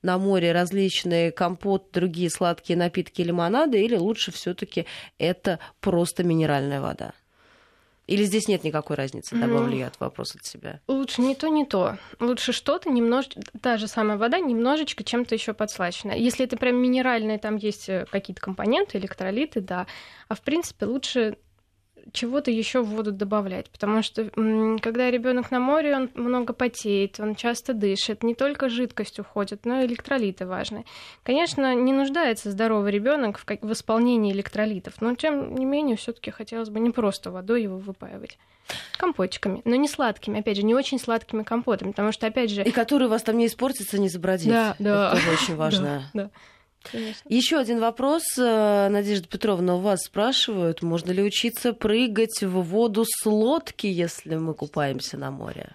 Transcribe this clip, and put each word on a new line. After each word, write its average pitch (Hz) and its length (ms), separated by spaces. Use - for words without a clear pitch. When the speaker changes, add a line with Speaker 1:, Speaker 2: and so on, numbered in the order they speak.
Speaker 1:
на 180 160
море 185 340
различные 175 800
компот, 190 600
другие 175 380
сладкие 170 480
напитки, 175 440
лимонады, 190 600
или 226 140
лучше 190 360
все-таки - 540
это 175 400
просто 175 440
минеральная 143 560
вода? - 320
Или 202 180
здесь 208 240
нет 185 160
никакой 151 320
разницы, 135 400
Speaker 2:
Мгм. 233 100
Speaker 1:
добавлю - 300
я 131 100
этот - 140
вопрос - 340
от - 100
себя? - 440
Speaker 2:
Лучше 269 340
не 262 140
то, 294 120
не 302 160
то. 202 320
Лучше 240 340
что-то 330 380
немнож-, 247 380
та 240 140
же 214 100
самая 214 320
вода, 240 220
немножечко 269 640
чем-то 240 320
еще 220 180
подслащенная. 196 640
Если 240 280
это 247 120
прям 247 260
минеральная, 247 560
там 214 180
есть, 208 320
э, 185 220
какие-то 196 320
компоненты, 220 560
электролиты, 202 640
да. 180 260
А 220 60
в - 60
принципе, 302 460
лучше 226 500
чего-то 262 380
еще 226 320
в 220 60
воду 214 240
добавлять, 196 580
потому 214 320
что, - 200
м, 220 440
когда 240 320
ребенок 247 400
на 254 100
море, 294 340
он 262 200
много 247 400
потеет, 208 680
он 214 140
часто 240 400
дышит, 208 500
не 233 100
только 269 360
жидкость 233 500
уходит, 202 460
но 254 160
и 254 40
электролиты 226 600
важны. 208 400
Конечно, 277 500
не 254 180
нуждается 277 580
здоровый 208 400
ребенок 220 480
в - 60
ка-, 208 160
в 214 80
восполнении 226 640
электролитов, 202 720
но, 240 120
тем 285 400
не 262 120
менее, 277 300
все-таки - 340
хотелось 220 400
бы 214 100
не 240 100
просто 208 400
водой 196 340
его 190 120
выпаивать, 190 640
компотчиками, 196 680
но 233 100
не 285 100
сладкими, 214 540
опять 208 160
же, 202 60
не 220 120
очень 269 240
сладкими 226 440
компотами, 220 480
потому 208 220
что, - 140
опять 220 240
же 202 120
Speaker 1:
И 208 100
которые 247 360
у - 20
вас 220 120
там 226 140
не 233 100
испортятся, 226 520
не 196 100
забродят. 180 400
Speaker 2:
Да, 226 300
да. 202 340
Speaker 1:
Это - 40
тоже 170 140
очень 160 240
Speaker 2:
<laughs> - 20
Да, 156 80
Speaker 1:
важно. 143 380
Speaker 2:
да, 202 160
конечно. 220 380
Speaker 1:
Еще 254 300
один 233 220
вопрос, 262 420
э, 214 500
Надежда 202 400
Петровна, 185 460
у 180 60
вас 190 240
спрашивают, 208 800
можно 170 300
ли 185 100
учиться 226 520
прыгать 220 680
в 185 200
воду 208 440
с - 200
лодки, 220 600
если 170 500
мы 160 180
купаемся 147 640
на 135 120
море? - 440